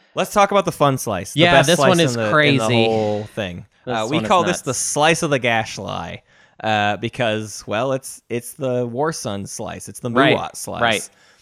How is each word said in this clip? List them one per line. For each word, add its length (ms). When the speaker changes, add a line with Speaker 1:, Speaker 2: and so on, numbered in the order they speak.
Speaker 1:
Let's 180
talk 200
about 120
the 80
fun 240
slice. 380
The 60
Speaker 2:
Yeah, 120
Speaker 1:
best 140
Speaker 2:
this 100
Speaker 1:
slice 140
Speaker 2:
one 100
Speaker 1:
in 60
Speaker 2:
is 80
Speaker 1:
the, 80
in 60
the 40
Speaker 2:
crazy. 260
Speaker 1:
whole 400
thing. 420
Speaker 2:
This 120
Speaker 1:
Uh, 140
we 60
Speaker 2:
one 80
is 40
Speaker 1:
call 140
this 100
Speaker 2:
nuts. 100
Speaker 1:
the 120
slice 480
of 60
the 100
Gashly, 840
uh, 320
because, 680
well, 260
it's, 380
it's 240
the 320
War 260
Sun 340
slice. 440
It's 100
the 100
Speaker 2:
Right, 240
Speaker 1:
Muat 220
slice. 240
Speaker 2:
right. 300